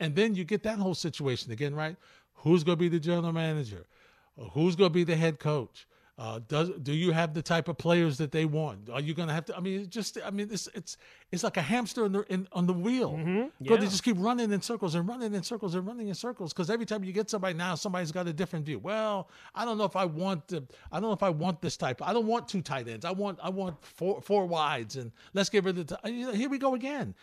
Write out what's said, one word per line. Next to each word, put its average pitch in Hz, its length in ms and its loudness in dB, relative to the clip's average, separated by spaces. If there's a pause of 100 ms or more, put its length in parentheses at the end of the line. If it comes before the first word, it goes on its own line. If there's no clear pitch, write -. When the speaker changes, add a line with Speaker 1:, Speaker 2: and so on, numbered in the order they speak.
Speaker 1:
And 156 140 0
then 214 200 4
you 185 100 -2
get 202 180 0
that 214 160 -2
whole 190 160 2
situation 135 580 -2
again, 143 220 -4
right? 156 220 -4 (380)
Who's 160 300 6
gonna 175 120 4
be 170 120 4
the 170 120 2
general 170 320 0
manager? 151 540 -2 (500)
Or 120 140 -12
who's 165 260 4
gonna 185 140 8
be 170 140 4
the 160 120 2
head 160 220 2
coach? 151 480 -2 (320)
Uh, 113 280 -6
does, 160 240 0 (120)
do 139 100 -2
you 170 180 2
have 160 220 2
the 160 100 -2
type 165 260 0
of 156 100 -4
players 165 400 4
that 151 140 0
they 160 120 2
want? 143 460 -2
Are 127 100 -4
you 151 140 -2
gonna 165 180 -2
have 160 140 -2
to, - 100 -8
I - 40 -6
mean, 190 200 -2
it's 202 80 -8
just, - 360 -6
I 208 60 -6
mean, 208 220 -4
it's, 185 220 -6
it's, - 240 -12 (340)
it's 175 100 -2
like 220 140 0
a 180 60 2
hamster 226 420 2
in 202 80 2
the, 196 80 2 (120)
in, 185 200 -2
on 175 140 2
the 180 80 4
wheel. 214 400 2
Speaker 2:
Mm-hmm. 180 520 -2
Speaker 1:
Go, 220 100 8
they 208 80 6
Speaker 2:
Yeah. 196 40 2
Speaker 1:
just 185 160 0
keep 226 140 4
running 226 340 2
in 196 80 2
circles 190 340 -2
and 175 140 2
running 233 260 -4
in 185 80 -2
circles 196 320 -4
and 180 120 -2
running 226 220 -6
in 190 60 -4
circles. 233 380 -6
'Cause 165 160 -2
every 233 160 0
time 214 180 -4
you 185 120 -6
get 208 160 0
somebody 190 240 -2
now, 175 220 -2
somebody's 180 360 -2
got 180 160 -2
a 165 40 -2
different 160 340 -4
view. 143 120 -4
"Well, 202 520 -2 (240)
I 220 100 -4
don't 226 140 -2
know 214 60 2
if 190 120 0
I 190 80 2
want 170 440 -2
the, 165 140 -4 (300)
I 151 80 -2
don't 220 80 0
know 214 60 2
if - 80 0
I 196 80 4
want 165 320 0
this 156 160 -4
type. 135 280 -2
I 180 60 0
don't 226 140 2
want 233 200 0
two 190 140 -2
tight 131 280 -4
ends. 113 180 -8
I 180 60 -2
want, 196 300 -2
I 165 60 -4
want 185 340 -4
four, 165 380 -2
four 202 240 4
wides, 147 520 0
and 120 160 -8 (200)
let's 190 160 2
get 196 160 4
rid 185 140 0
of 165 80 -4
the - 180 -8
ti-," 220 80 -4
you 240 140 -4
know, 254 60 -4
here 247 180 0
we 277 80 0
go 262 160 2
again. 247 480 -4